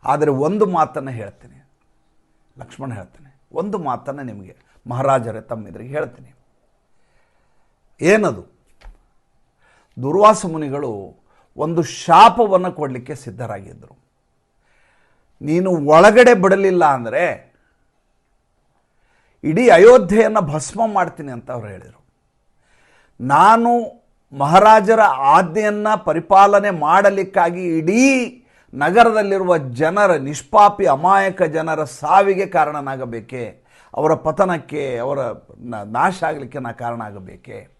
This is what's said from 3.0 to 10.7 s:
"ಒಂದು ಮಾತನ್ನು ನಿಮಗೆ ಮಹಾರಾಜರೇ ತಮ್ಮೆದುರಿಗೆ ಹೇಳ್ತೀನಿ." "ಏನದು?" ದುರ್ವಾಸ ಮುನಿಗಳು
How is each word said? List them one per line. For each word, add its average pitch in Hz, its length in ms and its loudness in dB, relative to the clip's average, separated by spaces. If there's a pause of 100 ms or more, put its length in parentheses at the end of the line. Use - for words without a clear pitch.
"ಒಂದು 202 260 -6
ಮಾತನ್ನು 143 440 -8
ನಿಮಗೆ 101 340 -18 (300)
ಮಹಾರಾಜರೇ 123 540 -4
ತಮ್ಮೆದುರಿಗೆ 110 540 -16
ಹೇಳ್ತೀನಿ." 151 400 -12 (1700)
"ಏನದು?" 170 420 -2 (1600)
ದುರ್ವಾಸ 196 440 2
ಮುನಿಗಳು 139 760 -10 (340)